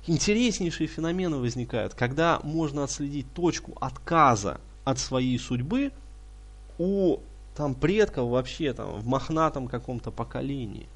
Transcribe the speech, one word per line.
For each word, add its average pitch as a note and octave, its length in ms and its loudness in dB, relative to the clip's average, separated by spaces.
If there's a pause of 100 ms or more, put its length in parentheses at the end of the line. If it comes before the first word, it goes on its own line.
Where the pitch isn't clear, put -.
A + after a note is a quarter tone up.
интереснейшие F#3+ 800 2
феномены E3 500 -2
возникают, A#2+ 580 -2
когда D3 480 2
можно D3 420 0
отследить C#3+ 480 -6
точку - 480 0
отказа B2+ 800 4 (240)
от C3 140 0
своей B2+ 400 0
судьбы F3 540 -2 (840)
у F#3 400 4 (360)
там C#3+ 200 0
предков E3+ 540 4
вообще B2+ 440 0
там G#2 200 -6
в G#2+ 140 -6
мохнатом C#3+ 600 0
каком-то A#2+ 420 -6
поколении. B2+ 840 -6